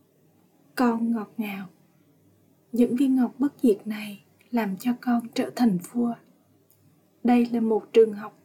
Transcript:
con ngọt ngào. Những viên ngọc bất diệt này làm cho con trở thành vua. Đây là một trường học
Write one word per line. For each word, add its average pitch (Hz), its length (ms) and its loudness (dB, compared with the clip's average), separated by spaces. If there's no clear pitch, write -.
con 226 380 -2
ngọt 214 240 -6
ngào. 196 300 -8
Những 233 240 2
viên 262 200 2
ngọc 240 220 0
bất 285 240 -2
diệt 214 240 2
này 214 340 -10
làm 208 260 -2
cho 240 240 -4
con 240 340 -2
trở 254 220 -4
thành 214 220 2
vua. 240 220 -2
Đây 240 220 4
là 233 140 -4
một 220 320 -2
trường 220 200 6
học 208 320 -14